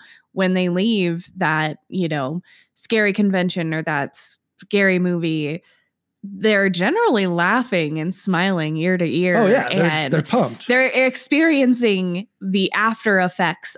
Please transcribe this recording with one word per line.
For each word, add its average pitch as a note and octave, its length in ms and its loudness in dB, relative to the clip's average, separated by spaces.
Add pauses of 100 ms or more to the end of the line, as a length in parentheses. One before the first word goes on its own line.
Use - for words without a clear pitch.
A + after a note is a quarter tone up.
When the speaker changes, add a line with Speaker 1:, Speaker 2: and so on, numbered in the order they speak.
(320)
Speaker 1:
when F#3 220 0
they F#3 160 0
leave F3+ 680 0
that, D#3 420 -2 (100)
you F3+ 200 -2
know, D3+ 340 -4 (320)
scary G#3+ 380 0
convention F#3 600 0
or D#3+ 80 -2
that D3 340 -4 (440)
scary G3 380 2
movie, E3 640 -2 (600)
they're G3 460 0
generally A3 560 0
laughing F3 760 0
and E3+ 140 -4
smiling E3+ 640 -2
ear F3+ 180 0
to F3 80 -2
ear. F3 320 0
Speaker 2:
Oh, A3 100 4
yeah. A#3 220 2
They're, E3+ 160 0
Speaker 1:
And D#3 280 0
Speaker 2:
they're D#3 100 2
pumped. D#3 440 -2
Speaker 1:
they're B3+ 220 2
experiencing B3 1400 2 (140)
the F#3+ 320 0
after G#3+ 480 2
effects F3+ 580 -2